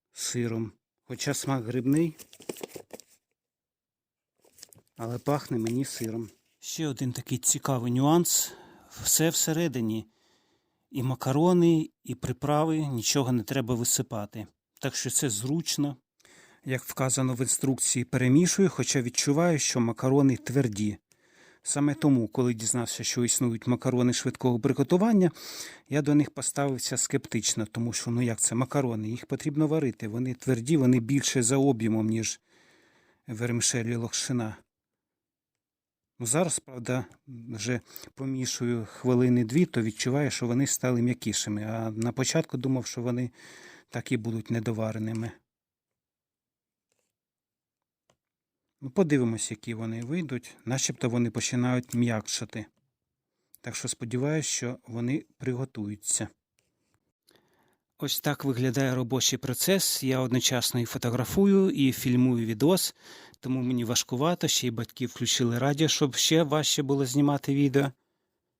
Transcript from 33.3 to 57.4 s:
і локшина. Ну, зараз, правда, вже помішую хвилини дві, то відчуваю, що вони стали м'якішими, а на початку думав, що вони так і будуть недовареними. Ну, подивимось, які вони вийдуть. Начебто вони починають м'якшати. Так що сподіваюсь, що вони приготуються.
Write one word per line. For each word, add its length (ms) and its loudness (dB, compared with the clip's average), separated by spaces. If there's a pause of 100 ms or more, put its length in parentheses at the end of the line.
і 100 -2
локшина. 600 -4 (1700)
Ну, 60 -4
зараз, 320 0
правда, 460 -6 (220)
вже 540 -6 (340)
помішую 760 -4
хвилини 540 4
дві, 200 4
то 160 -2
відчуваю, 500 -2
що 160 -4
вони 200 0
стали 340 0
м'якішими, 600 -2
а 280 -6
на 200 -2
початку 460 -2
думав, 280 -2
що 160 -8
вони 300 -2 (580)
так 220 -6
і 60 2
будуть 340 -4
недовареними. 800 -4 (3500)
Ну, 80 -10
подивимось, 640 2
які 220 -10
вони 300 -8
вийдуть. 520 -8 (100)
Начебто 440 -2
вони 220 0
починають 640 -2
м'якшати. 720 -2 (960)
Так 140 -10
що 120 -6
сподіваюсь, 580 -2
що 420 -4
вони 380 -4 (120)
приготуються. 880 -4 (1700)